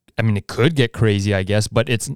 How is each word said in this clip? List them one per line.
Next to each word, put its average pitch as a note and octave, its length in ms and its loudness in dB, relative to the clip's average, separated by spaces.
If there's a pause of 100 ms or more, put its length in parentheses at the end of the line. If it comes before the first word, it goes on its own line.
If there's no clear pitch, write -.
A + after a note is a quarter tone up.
(180)
I A#2 40 0
mean, A2 140 0
it F#2+ 100 -6
could D#3 280 0
get B2+ 180 0
crazy, G#2 420 2
I F#2+ 100 0
guess, G#2 240 0
but A#2 200 0
it's, B2 280 -4